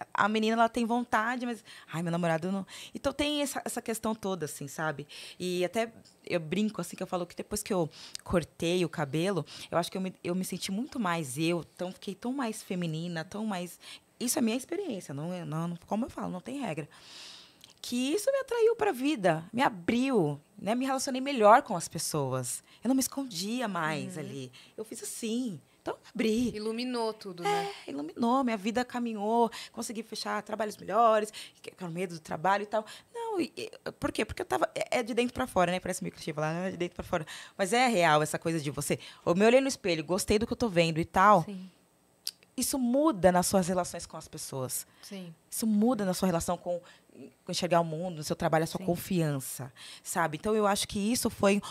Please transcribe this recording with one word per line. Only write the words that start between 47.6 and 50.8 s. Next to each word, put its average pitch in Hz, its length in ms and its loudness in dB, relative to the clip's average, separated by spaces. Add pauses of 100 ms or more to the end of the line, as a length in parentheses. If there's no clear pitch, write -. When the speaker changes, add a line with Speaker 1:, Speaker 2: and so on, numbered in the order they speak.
Speaker 1:
o 170 40 4
mundo, 165 340 -4
no 151 40 -6
seu 165 140 -4
trabalho, 160 260 4
a 160 40 0
sua - 120 -4
Speaker 2:
Sim. 185 80 -12
Speaker 1:
confiança, 151 840 0 (320)
sabe? 160 340 0
Então, 214 160 0
eu 214 100 4
acho 202 220 2